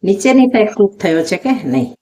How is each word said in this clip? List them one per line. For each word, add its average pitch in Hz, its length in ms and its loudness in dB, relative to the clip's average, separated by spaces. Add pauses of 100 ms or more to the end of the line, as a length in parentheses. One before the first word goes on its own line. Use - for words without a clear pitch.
નીચેની 247 480 2
સાઈડ 214 260 2
કૂક 202 240 2
થયો 160 280 0
છે 180 80 -2
કે 262 160 -2 (180)
નહીં. 123 180 -2 (120)